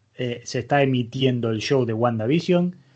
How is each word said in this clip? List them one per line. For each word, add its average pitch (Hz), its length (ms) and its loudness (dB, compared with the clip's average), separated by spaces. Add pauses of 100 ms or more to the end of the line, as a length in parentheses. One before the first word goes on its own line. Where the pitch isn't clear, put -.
(160)
eh, 120 300 -6
se - 140 -6
está 143 220 2
emitiendo 123 680 0
el 110 80 -2
show 127 260 0
de 113 80 -2
WandaVision". 139 840 0 (200)